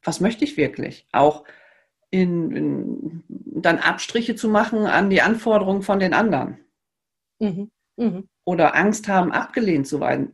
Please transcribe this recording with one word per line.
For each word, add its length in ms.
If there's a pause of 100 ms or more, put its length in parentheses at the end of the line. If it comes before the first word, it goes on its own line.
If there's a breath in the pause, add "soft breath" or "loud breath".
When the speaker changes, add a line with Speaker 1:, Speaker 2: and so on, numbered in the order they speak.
Speaker 1:
was 180
möchte 220
ich 140
wirklich? 540
Auch 340 (680 soft breath)
in, 400
in, 760
dann 500
Abstriche 560
zu 140
machen 360
an 240
die 120
Anforderungen 600
von 180
den 140
anderen. 460 (800)
Speaker 2:
Mhm. 300 (280)
Mhm. 300 (180)
Speaker 1:
Oder 300
Angst 320
haben, 240
abgelehnt 560
zu 120
wei-, 340